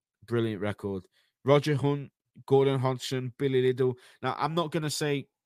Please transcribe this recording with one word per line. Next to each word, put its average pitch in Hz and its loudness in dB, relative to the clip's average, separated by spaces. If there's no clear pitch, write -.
brilliant 113 -2
record. 98 -6
Roger 143 4
Hunt, 139 -2
Gordon 135 4
Hodgson, 127 -4
Billy 131 0
Liddell. 127 2
Now, 127 -2
I'm 151 -2
not 160 -2
gonna 156 -2
say 143 -2